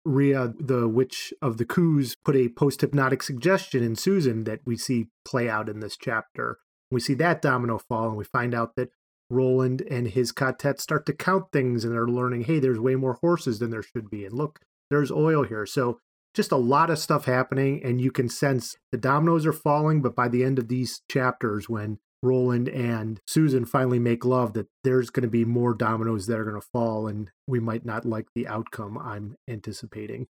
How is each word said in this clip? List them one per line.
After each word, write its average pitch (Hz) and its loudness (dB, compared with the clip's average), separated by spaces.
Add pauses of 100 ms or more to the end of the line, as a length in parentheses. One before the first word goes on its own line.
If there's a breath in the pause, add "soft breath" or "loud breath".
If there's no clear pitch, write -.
Rhea, 135 2
the 123 2
Witch 123 0
of 120 0
the 113 0
Coos, 151 2 (100)
put 143 4
a 123 6
post-hypnotic 135 2
suggestion 147 0
in 113 0
Susan 131 2
that 110 -6
we 117 -4
see 113 -2 (160)
play 120 -2
out 110 -2
in 107 -8
this 104 -10
chapter. 117 -6 (340)
We 123 2
see 139 0
that 160 0
domino 120 0
fall, 113 -4
and 110 -6
we 104 -6
find 123 -2
out 117 -4
that 127 -4 (360)
Roland 127 2
and 123 -2
his 123 0
quartet 143 -2
start 151 -2
to 143 -2
count 185 0
things, 123 0
and 117 -2
they're 117 0
learning, 123 0
"Hey, 156 0
there's 131 2
way 131 2
more 131 0
horses 165 0
than 113 -2
there 110 -6
should 110 -10
be, 101 -8
and 98 -12
look, 151 -6 (280)
there's 143 2
oil 151 4
here." 107 -2
So 123 -2 (320)
just 208 0
a 156 4
lot 139 4
of 156 0
stuff 151 0
happening, 135 0
and 123 0
you 127 2
can 123 0
sense 131 -2 (160)
the 117 -2
dominoes 151 2
are 156 2
falling, 151 2
but 123 0
by 123 2
the 123 2
end 131 2
of 117 -4
these 127 -4
chapters, 123 -2
when 107 -6 (240)
Roland 123 2
and 113 -4
Susan 135 2
finally 127 2
make 117 0
love, 123 2
that 107 -4 (160)
there's 127 2
gonna 123 0
be 117 2
more 120 2
dominoes 110 -2
that 113 -2
are 110 -4
gonna 104 -8
fall, 110 -4
and 104 -8 (160)
we 127 -2
might 113 -4
not 113 -6
like 113 -4
the 117 -4
outcome 107 -8
I'm 104 -12 (100)
anticipating. 113 -12